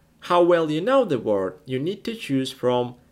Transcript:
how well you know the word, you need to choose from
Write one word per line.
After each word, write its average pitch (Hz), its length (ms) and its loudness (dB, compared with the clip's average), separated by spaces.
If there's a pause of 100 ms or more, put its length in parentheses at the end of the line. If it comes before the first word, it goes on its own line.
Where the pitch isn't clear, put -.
(200)
how 175 220 2
well 170 280 4
you 151 100 -2
know 254 240 2
the 156 140 -2
word, 98 480 -2
you 131 120 -4
need 175 260 -6
to 226 100 -6
choose 135 380 -4
from 123 420 -2 (180)